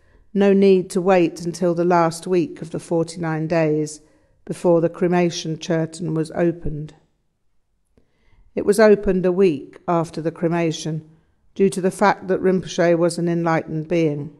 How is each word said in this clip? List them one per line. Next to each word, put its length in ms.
no 180
need 380
to 100
wait 400
until 320
the 120
last 420
week 340
of 120
the 80
forty-nine 680
days 540
before 360
the 80
cremation 680
curtain 580
was 180
opened. 640
It 100
was 140
opened 440
a 60
week 560
after 340
the 120
cremation, 760
due 160
to 100
the 120
fact 340
that 160
Rinpoche 560
was 200
an 100
enlightened 580
being. 540